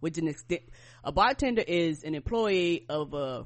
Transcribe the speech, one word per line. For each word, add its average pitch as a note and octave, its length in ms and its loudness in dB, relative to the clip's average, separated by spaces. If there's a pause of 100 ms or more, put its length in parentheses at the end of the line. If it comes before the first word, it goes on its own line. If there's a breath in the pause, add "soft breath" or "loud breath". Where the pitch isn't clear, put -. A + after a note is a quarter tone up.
with D#3+ 160 -4
an D#3+ 100 0
extent. D3+ 340 -6 (440 loud breath)
A D3 60 -4
bartender A#3 500 4
is E3 440 0
an D#3 100 -4
employee F#3 720 0
of D3 260 -4
a C3 320 -4